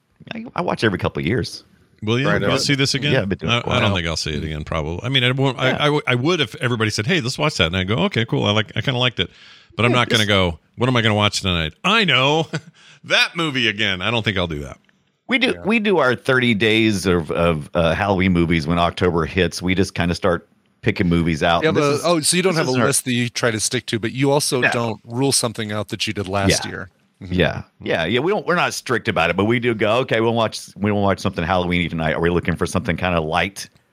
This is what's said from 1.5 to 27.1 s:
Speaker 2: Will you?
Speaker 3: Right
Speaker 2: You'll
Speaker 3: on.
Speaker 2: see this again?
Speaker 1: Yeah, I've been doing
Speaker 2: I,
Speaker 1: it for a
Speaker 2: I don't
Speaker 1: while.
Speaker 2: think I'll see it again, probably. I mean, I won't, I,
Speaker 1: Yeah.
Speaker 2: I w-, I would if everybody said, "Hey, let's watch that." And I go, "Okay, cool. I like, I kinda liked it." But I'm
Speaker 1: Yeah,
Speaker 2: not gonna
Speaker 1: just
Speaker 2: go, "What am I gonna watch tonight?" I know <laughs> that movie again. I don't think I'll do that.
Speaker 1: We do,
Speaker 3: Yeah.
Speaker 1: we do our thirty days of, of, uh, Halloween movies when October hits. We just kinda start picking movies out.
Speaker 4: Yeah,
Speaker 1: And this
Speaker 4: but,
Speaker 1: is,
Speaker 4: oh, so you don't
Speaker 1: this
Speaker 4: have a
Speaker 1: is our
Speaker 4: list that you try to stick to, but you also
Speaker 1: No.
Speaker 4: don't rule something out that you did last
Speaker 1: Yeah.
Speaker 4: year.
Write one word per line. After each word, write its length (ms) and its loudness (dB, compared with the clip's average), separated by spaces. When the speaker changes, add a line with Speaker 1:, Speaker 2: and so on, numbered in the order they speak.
Speaker 2:
Will 160 -2
you? 100 0
Speaker 3:
Right 120 0
Speaker 2:
You'll 120 0
Speaker 3:
on. 60 0
Speaker 2:
see 160 0
this 200 0
again? 180 -2
Speaker 1:
Yeah, 100 2
I've 60 -2
been 100 -2
doing 140 -2
Speaker 2:
I, 60 2
Speaker 1:
it 60 -6
for 60 -4
a 40 0
Speaker 2:
I 60 -
don't 100 2
Speaker 1:
while. 60 2
Speaker 2:
think 120 -2
I'll 80 -2
see 180 -4
it 80 -4
again, 220 -6
probably. 400 -4
I 40 -4
mean, 140 0
I 80 2
won't, 280 0
I, 120 0
Speaker 1:
Yeah. 60 -2
Speaker 2:
I 80 -2
w-, 220 2
I 100 0
would 240 0
if 160 -4
everybody 340 -2
said, 160 -2
"Hey, 140 0
let's 180 -4
watch 200 0
that." 100 4
And 80 -2
I 80 0
go, 200 -2
"Okay, 200 0
cool. 200 -2
I 60 2
like, 260 0
I 40 -4
kinda 180 -2
liked 220 0
it." 100 -2
But 80 0
I'm 80 4
Speaker 1:
Yeah, 60 2
Speaker 2:
not 100 2
gonna 160 2
Speaker 1:
just 40 -4
Speaker 2:
go, 300 2
"What 120 0
am 80 2
I 60 2
gonna 120 4
watch 280 2
tonight?" 320 -2
I 200 2
know 420 2
<laughs> 280 -20
that 320 0
movie 320 0
again. 340 -2
I 80 -2
don't 140 0
think 120 0
I'll 120 0
do 120 -6
that. 180 -12
Speaker 1:
We 100 0
do, 140 0
Speaker 3:
Yeah. 120 -8
Speaker 1:
we 140 2
do 200 2
our 180 4
thirty 380 2
days 520 2
of, 240 2
of, 440 0
uh, 200 2
Halloween 380 2
movies 340 2
when 120 0
October 460 0
hits. 380 -2
We 140 0
just 180 0
kinda 220 0
start 320 -2
picking 260 0
movies 360 2
out. 180 4
Speaker 4:
Yeah, 60 2
Speaker 1:
And 100 0
this 60 2
Speaker 4:
but, 100 2
Speaker 1:
is, 100 -4
Speaker 4:
oh, 160 2
so 160 0
you 60 0
don't 120 2
Speaker 1:
this 40 0
Speaker 4:
have 80 0
a 60 -2
Speaker 1:
is 60 0
our 80 2
Speaker 4:
list 180 0
that 80 -4
you 160 0
try 240 -2
to 80 -2
stick 260 -4
to, 140 -2
but 100 -4
you 220 0
also 280 0
Speaker 1:
No. 120 0
Speaker 4:
don't 320 -4
rule 260 -2
something 400 -2
out 200 -6
that 180 -6
you 40 -4
did 140 -6
last 380 0
Speaker 1:
Yeah. 60 -8
Speaker 4:
year. 200 -12